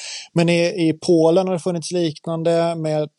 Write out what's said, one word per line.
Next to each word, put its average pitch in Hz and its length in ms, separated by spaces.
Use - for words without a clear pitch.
Men 170 160
i, 170 400
i 156 120
Polen 175 460
har 185 60
det 175 60
funnits 170 320
liknande 170 840
med 156 280
ett 151 160